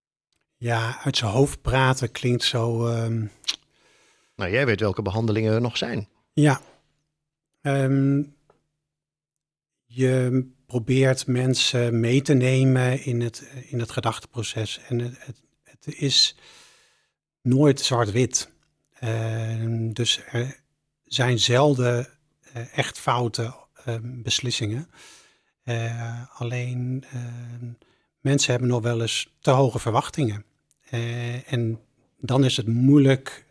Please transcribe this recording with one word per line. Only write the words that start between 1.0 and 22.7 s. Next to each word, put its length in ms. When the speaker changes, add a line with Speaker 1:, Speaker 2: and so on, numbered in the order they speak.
Speaker 1:
uit 140
zijn 140
hoofd 300
praten 500
klinkt 320
zo, 440
ehm, 380
Speaker 2:
Nou, 160
jij 140
weet 140
welke 220
behandelingen 520
er 80
nog 160
zijn. 300
Speaker 1:
Ja. 280
Ehm, 600
je 600
probeert 600
mensen 720
mee 220
te 120
nemen 720
in 160
het, 280
in 140
het 120
gedachteproces. 960
En 120
het, 160
het, 160
het 320
is 400
nooit 400
zwart-wit. 720
Ehm, 920
dus 300
er 280
zijn 360
zelden, 680
eh, 240